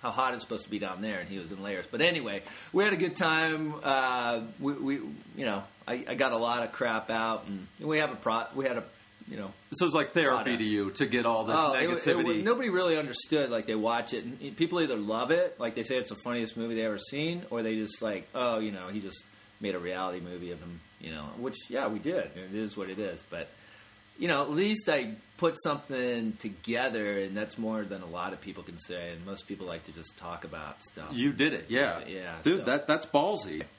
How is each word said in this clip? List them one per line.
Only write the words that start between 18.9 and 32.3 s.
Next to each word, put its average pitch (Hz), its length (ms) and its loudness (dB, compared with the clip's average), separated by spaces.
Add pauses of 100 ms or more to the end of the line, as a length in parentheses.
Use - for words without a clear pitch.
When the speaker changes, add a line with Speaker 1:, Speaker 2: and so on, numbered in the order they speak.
Speaker 1:
just 98 240 -10 (380)
made 101 140 0
a 90 40 -2
reality 90 400 -2
movie 87 320 -8
of 85 80 -8
him," 87 220 -14 (180)
you 82 120 -10
know, 73 260 -10
which, 123 180 -6 (140)
yeah, 127 180 -2
we 107 120 -2
did. 165 360 -2
It 92 180 -12
is 107 220 -4
what 95 140 -6
it 95 100 -8
is. 90 300 -6
But, 85 180 -8 (720)
you 151 80 0
know, 147 140 4
at 143 100 0
least 208 380 2
I 123 260 2 (220)
put 165 260 2
something 123 760 0
together, 110 800 0
and 95 160 -2
that's 107 220 -4
more 110 260 -2
than 95 200 -8
a - 40 -12
lot 87 260 -4
of 90 80 -12
people 95 220 -10
can 87 140 -14
say, 87 340 -8
and 85 140 -12
most 98 220 -10
people 95 200 -8
like 82 180 -8
to - 60 -16
just 78 260 -14
talk 85 280 -10
about 78 380 -10
stuff. 76 280 -14
Speaker 2:
You 131 220 2
did 135 200 2
it, 78 160 -6
yeah. 107 380 2
Speaker 1:
Yeah, 90 360 -8